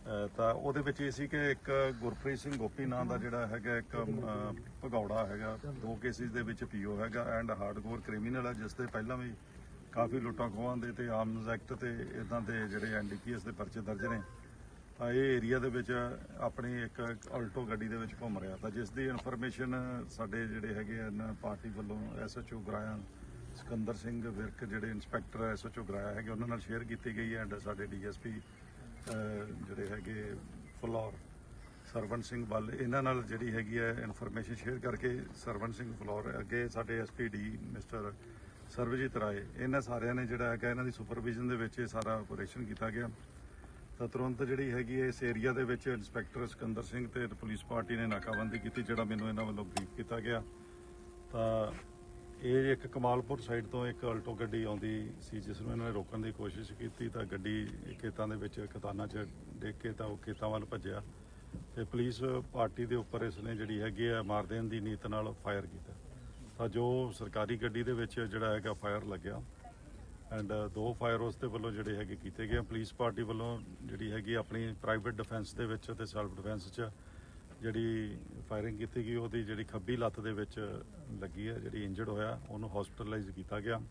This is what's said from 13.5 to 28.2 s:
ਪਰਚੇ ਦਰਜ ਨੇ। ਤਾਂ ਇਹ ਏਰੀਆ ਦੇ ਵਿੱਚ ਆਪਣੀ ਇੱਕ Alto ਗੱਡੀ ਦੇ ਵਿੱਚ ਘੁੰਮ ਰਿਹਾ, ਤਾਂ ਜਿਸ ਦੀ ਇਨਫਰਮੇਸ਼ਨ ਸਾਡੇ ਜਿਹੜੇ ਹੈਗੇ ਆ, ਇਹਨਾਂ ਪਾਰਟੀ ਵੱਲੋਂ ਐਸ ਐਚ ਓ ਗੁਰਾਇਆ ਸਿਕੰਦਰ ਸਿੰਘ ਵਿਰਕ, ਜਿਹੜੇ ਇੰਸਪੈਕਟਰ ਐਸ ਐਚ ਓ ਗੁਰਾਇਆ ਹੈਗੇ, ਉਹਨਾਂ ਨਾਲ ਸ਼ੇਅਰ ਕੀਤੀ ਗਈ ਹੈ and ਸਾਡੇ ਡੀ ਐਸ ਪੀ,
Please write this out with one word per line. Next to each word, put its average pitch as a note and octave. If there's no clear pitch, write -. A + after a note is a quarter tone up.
ਪਰਚੇ G2+
ਦਰਜ G#2
ਨੇ। A2+
ਤਾਂ A#2+
ਇਹ C3
ਏਰੀਆ A#2+
ਦੇ C3
ਵਿੱਚ A#2+
ਆਪਣੀ A#2+
ਇੱਕ A2+
Alto A#2
ਗੱਡੀ A2
ਦੇ A2+
ਵਿੱਚ A2+
ਘੁੰਮ G#2+
ਰਿਹਾ, F#2+
ਤਾਂ A2
ਜਿਸ G#2+
ਦੀ B2+
ਇਨਫਰਮੇਸ਼ਨ B2
ਸਾਡੇ A2+
ਜਿਹੜੇ A2
ਹੈਗੇ G#2+
ਆ, A2
ਇਹਨਾਂ G#2+
ਪਾਰਟੀ G#2+
ਵੱਲੋਂ G#2
ਐਸ A2
ਐਚ A#2
ਓ A#2
ਗੁਰਾਇਆ G#2+
ਸਿਕੰਦਰ A2+
ਸਿੰਘ A#2
ਵਿਰਕ, G#2+
ਜਿਹੜੇ A2
ਇੰਸਪੈਕਟਰ A2
ਐਸ A2
ਐਚ A2+
ਓ A2+
ਗੁਰਾਇਆ G2+
ਹੈਗੇ, G#2+
ਉਹਨਾਂ A2+
ਨਾਲ A#2
ਸ਼ੇਅਰ A2+
ਕੀਤੀ A#2
ਗਈ A2+
ਹੈ A2+
and G#2
ਸਾਡੇ G2+
ਡੀ G2
ਐਸ G2+
ਪੀ, A2